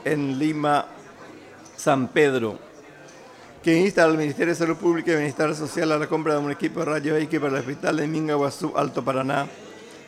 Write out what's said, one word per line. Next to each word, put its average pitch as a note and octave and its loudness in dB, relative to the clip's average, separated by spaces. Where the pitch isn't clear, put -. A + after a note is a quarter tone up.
en C#3 0
Lima, D3 2
San C3+ 0
Pedro. C3 2
Que E3 4
insta F#3 4
al D#3+ 6
Ministerio D#3 0
de E3 -4
Salud E3 0
Pública E3+ 2
y D#3+ 4
Bienestar D3+ 0
Social D#3 -2
a D3+ 2
la D3 -2
compra D#3 0
de D3 0
un D3 -2
equipo E3 -4
de D#3+ -2
rayos D3+ 0
X D#3 -2
para C#3+ 0
el C3+ 0
Hospital C#3+ -2
de D#3 0
Mingaguazú, D3+ -2
Alto C#3 -2
Paraná, C3+ 0